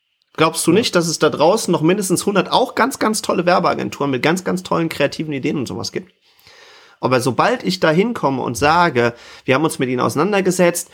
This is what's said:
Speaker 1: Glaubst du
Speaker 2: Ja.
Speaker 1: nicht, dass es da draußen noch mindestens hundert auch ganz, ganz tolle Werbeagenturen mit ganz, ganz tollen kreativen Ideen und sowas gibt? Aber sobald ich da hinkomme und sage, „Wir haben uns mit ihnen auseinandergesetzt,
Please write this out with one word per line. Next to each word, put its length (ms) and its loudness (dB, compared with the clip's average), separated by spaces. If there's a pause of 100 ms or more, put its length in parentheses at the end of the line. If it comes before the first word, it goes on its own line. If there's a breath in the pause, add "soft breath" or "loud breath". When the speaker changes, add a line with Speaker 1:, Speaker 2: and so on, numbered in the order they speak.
(380)
Speaker 1:
Glaubst 300 0
du 40 4
Speaker 2:
Ja. 80 6
Speaker 1:
nicht, 160 -2
dass 120 2
es 120 -4
da 100 4
draußen 420 2
noch 100 2
mindestens 440 0
hundert 260 0
auch 240 0
ganz, 240 0
ganz 220 -2
tolle 240 -2
Werbeagenturen 640 0
mit 100 -2
ganz, 220 0
ganz 200 -4
tollen 260 -2
kreativen 440 -4
Ideen 240 -4
und 100 -4
sowas 240 -10
gibt? 200 -10 (880 soft breath)
Aber 220 2
sobald 420 0
ich 160 -2
da 120 2
hinkomme 500 0
und 160 -4
sage, 560 2 (320 loud breath)
„Wir 100 2
haben 80 2
uns 160 -2
mit 100 -2
ihnen 120 -2
auseinandergesetzt, 920 0